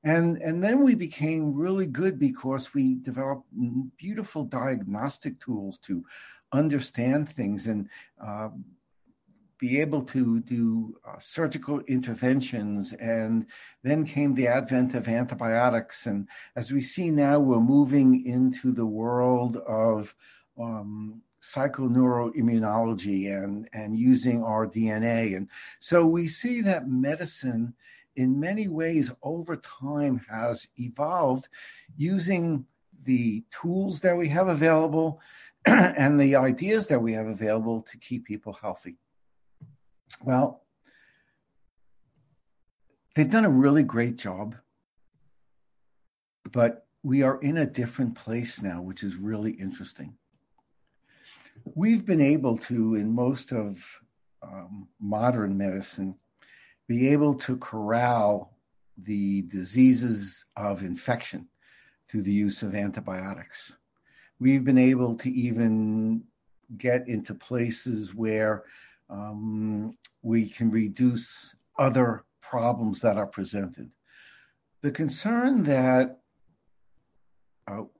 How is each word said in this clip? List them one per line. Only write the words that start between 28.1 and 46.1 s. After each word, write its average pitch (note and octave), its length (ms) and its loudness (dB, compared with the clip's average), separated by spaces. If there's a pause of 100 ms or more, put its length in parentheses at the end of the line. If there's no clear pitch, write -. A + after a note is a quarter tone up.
in C3 240 2
many G3+ 280 -2
ways D#3+ 440 -2 (120)
over E3 340 -6
time C#3 720 -4
has A#2 380 -6 (100)
evolved C3 680 -2 (480)
using E3+ 680 0 (380)
the A#2+ 480 0
tools F#3 500 -4
that F3 160 4
we E3+ 120 0
have F3+ 180 2
available D#3+ 760 2 (200)
<clears throat> - 240 -20
and D3 540 6
the C#3 160 6
ideas E3 520 2
that C3 140 2
we A2+ 120 0
have A2 140 -4
available A2 540 -2
to - 160 -20
keep - 280 -12
people G#2 280 -10
healthy. - 440 -12 (1300)
Well, B2+ 400 0 (2500)
they've D3 140 4
done A3 160 6
a G3+ 40 4
really C#3 340 6
great A#2 340 0
job, G#2 380 -8 (2000)